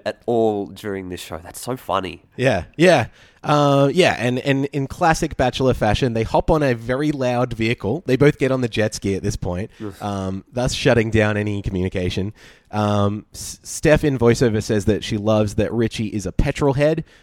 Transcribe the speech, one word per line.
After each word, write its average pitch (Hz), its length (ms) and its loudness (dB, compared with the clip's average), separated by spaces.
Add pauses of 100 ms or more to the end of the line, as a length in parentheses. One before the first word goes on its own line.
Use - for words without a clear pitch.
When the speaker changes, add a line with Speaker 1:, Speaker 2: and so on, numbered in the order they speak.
Speaker 1:
at - 200 -8
all 110 400 2
during 95 420 -8
this 87 120 -10
show. - 180 -10
That's - 220 -16
so 123 160 -6
funny. 92 460 -4 (140)
Speaker 2:
Yeah, 123 280 0 (120)
yeah. 156 300 4 (360)
Uh, 143 500 4
yeah, 156 260 4
and, 123 200 -2
and 139 280 0
in 139 200 -4
classic 160 500 0
Bachelor 127 380 2
fashion, 113 400 0
they 113 80 0
hop 151 280 0
on 156 120 2
a 135 120 2
very 127 380 -2
loud 123 400 -2
vehicle. 113 540 -2
They 127 100 2
both 143 220 4
get 131 140 0
on 131 100 -2
the 120 60 0
jet 107 260 -2
ski 98 220 -2
at 85 60 -6
this 101 140 -2
point, 92 340 -6 (120)
Speaker 1:
Oof. 101 200 -10
Speaker 2:
um, 95 480 -6
thus 123 220 -2
shutting 117 380 4
down 107 260 2
any 104 240 -2
communication. 95 720 -2 (380)
Um, 104 640 0
S-, - 280 -12
Steph - 400 2
in 139 140 0
voiceover 117 460 4
says 104 240 -2
that 104 180 2
she 110 140 -4
loves 107 380 0
that 104 180 0
Richie 113 320 -2
is 101 180 -6
a 87 80 -8
petrol 143 420 -2
head, 156 300 0 (180)